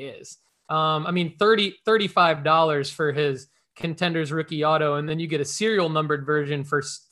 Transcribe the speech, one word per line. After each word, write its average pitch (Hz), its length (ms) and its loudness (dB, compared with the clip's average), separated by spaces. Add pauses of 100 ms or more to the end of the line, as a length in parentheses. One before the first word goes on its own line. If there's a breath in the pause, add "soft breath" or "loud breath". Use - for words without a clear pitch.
(180)
is. - 200 -20 (300)
Um, 156 380 0
I 175 60 -4
mean, 175 260 -2
thirty, 208 380 2 (100)
thirty-five 180 580 2
dollars 156 460 4
for 151 220 -2
his 139 360 -2 (280)
Contenders 165 560 -4
rookie 156 340 -4
auto, 151 300 2
and 147 120 -4
then 156 120 -4
you 165 80 -4
get 156 120 -2
a 147 60 -2
serial 202 440 0
numbered 151 360 -2
version 147 380 -2
for 143 160 -2
s-, - 320 -12